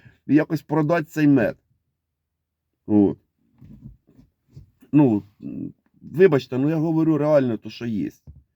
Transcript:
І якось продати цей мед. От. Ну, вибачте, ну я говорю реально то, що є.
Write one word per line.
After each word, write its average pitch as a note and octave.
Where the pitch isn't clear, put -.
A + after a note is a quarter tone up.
І C3
якось E3
продати D#3
цей D#3
мед. A2+
От. G2+
Ну, B2
вибачте, D3
ну C#3
я E3
говорю D#3+
реально C#3
то, G#2+
що -
є. G2+